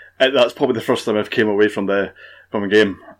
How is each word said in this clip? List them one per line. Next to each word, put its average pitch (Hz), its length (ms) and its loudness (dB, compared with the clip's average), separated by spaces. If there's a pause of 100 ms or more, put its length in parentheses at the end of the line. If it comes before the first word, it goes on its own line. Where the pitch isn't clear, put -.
(180)
uh, 135 120 2
that's 123 240 2
probably 127 200 -2
the 110 60 -4
first 117 240 -2
time 107 120 -2
I've 104 140 -4
came 110 180 0
away 104 200 2
from 101 180 -4
the, 98 280 -2 (360)
from 104 140 -4
a 98 40 -6
game, 101 300 2 (220)